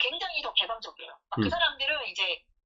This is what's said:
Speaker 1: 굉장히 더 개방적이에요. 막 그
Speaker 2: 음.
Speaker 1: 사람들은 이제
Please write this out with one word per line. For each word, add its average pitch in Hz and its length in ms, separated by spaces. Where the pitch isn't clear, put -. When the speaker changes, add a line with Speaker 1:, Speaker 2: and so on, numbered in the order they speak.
Speaker 1:
굉장히 330 420
더 247 120
개방적이에요. - 560
막 - 100
그 - 40
Speaker 2:
음. - 60
Speaker 1:
사람들은 294 580
이제 185 340